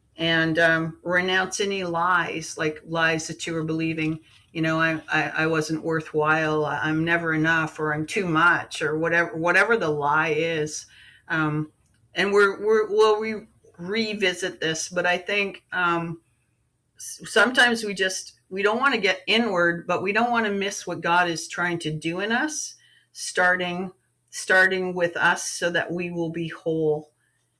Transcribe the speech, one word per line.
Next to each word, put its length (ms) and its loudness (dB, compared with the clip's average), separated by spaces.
And, 440 2
um, 440 2
renounce 560 0
any 240 -2
lies, 720 -2
like, 280 -4
lies 420 0
that 200 -10
you 60 -4
were 100 -2
believing, 560 -2
you 80 -2
know, 180 0
"I, 220 0
I, 180 0
I 180 0
wasn't 360 0
worthwhile, 840 0
I, 180 -2
I'm 200 0
never 300 0
enough, 460 2
or 140 0
I'm 120 -4
too 220 -2
much," 560 2
or 140 0
whatever, 380 0
whatever 400 4
the 140 0
lie 480 2
is. 480 -2
Um, 440 -2
and 180 0
we're, 320 4
we're, 240 4
we'll 320 6
re-, 280 -6
revisit 800 -2
this, 260 -4
but 200 -2
I 100 2
think, 460 -4
um, 480 -2
s-, 300 -14
sometimes 580 2
we 120 -6
just, 380 -4
we 120 -6
don't 180 2
wanna 200 2
get 260 0
inward, 640 0
but 160 -2
we 100 -2
don't 160 2
wanna 220 0
miss 340 -4
what 160 -8
God 260 2
is 200 -4
trying 320 -4
to 120 -6
do 280 -4
in 120 -2
us, 440 -4
starting, 800 -2
starting 640 2
with 240 -2
us 320 0
so 220 -2
that 200 -2
we 200 -4
will 180 -4
be 200 -6
whole. 600 -2